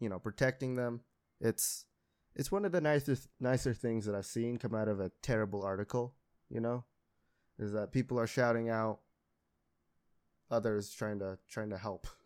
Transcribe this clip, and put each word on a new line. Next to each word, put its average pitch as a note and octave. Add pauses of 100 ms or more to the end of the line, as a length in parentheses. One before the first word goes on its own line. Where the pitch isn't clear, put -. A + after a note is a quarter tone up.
you A2+
know, F#2
protecting C3
them. A#2+ (400)
It's, - (480)
it's -
one G3+
of F3
the F3
nicer, D3 (240)
nicer B2+
things A2+
that G#2
I've G2
seen A#2
come A2+
out G#2+
of G2+
a F#2+ (120)
terrible G#2
article, G#2 (360)
you A2+
know, A#2+ (760)
is G#2
that G#2
people B2
are A#2
shouting A#2
out A2 (1500)
others G#2+
trying G#2+
to, F#2+ (100)
trying G#2+
to F#2+
help. G2+ (200)